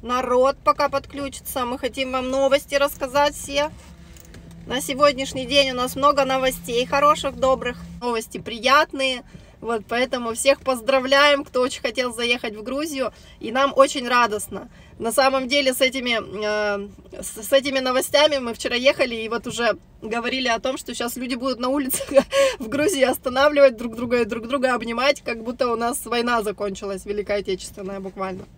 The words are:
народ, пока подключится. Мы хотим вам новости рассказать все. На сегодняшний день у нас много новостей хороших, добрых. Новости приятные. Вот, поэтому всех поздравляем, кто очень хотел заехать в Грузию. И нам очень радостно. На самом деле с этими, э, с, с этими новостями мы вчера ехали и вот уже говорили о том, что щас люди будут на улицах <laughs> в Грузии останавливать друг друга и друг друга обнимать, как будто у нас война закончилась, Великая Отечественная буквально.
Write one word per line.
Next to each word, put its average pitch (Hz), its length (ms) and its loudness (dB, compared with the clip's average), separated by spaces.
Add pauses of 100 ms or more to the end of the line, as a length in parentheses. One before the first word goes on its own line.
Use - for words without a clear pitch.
народ, 254 600 2
пока 294 260 4
подключится. 269 760 -6
Мы 247 140 -4
хотим 262 320 -4
вам 254 180 -2
новости 277 460 2
рассказать 285 600 2
все. 285 360 -2 (960)
На 240 120 -2
сегодняшний 269 680 0
день 269 240 2
у - 20 -6
нас 247 220 -2
много 277 280 4
новостей 262 640 -2
хороших, 285 500 2
добрых. 247 440 0 (200)
Новости 233 380 -4
приятные. 254 880 2 (360)
Вот, 226 300 -4
поэтому 240 460 -2
всех 277 260 2
поздравляем, 269 840 2
кто - 180 -2
очень 262 200 -4
хотел 247 320 -4
заехать 240 420 -2
в 214 60 -12
Грузию. 269 500 -4 (280)
И 220 120 -8
нам 262 240 2
очень 269 320 4
радостно. 220 600 0 (300)
На 226 120 -2
самом 262 360 2
деле 262 260 2
с - 80 0
этими, 247 400 0
э, 208 680 -2 (340)
с, - 260 -12
с - 40 0
этими 269 280 4
новостями 277 580 2
мы 240 160 -4
вчера 240 220 -6
ехали 254 400 2
и 226 120 -6
вот 233 200 -6
уже 226 280 0 (260)
говорили 233 460 -4
о 226 120 0
том, 262 180 -4
что - 160 -12
щас 240 240 -4
люди 254 180 -6
будут 247 240 -4
на 254 100 -2
улицах 277 380 -2 (280)
<laughs> 539 240 4
в 220 100 -8
Грузии 285 320 2
останавливать 269 760 4
друг 226 200 -8
друга 240 260 0
и 226 40 2
друг 226 220 -8
друга 254 280 0
обнимать, 233 460 0
как 233 220 -8
будто 247 260 -4
у 233 60 0
нас 233 300 -4
война 233 380 0
закончилась, 196 640 -6
Великая 202 340 -4
Отечественная 196 600 -8
буквально. 190 460 -8 (120)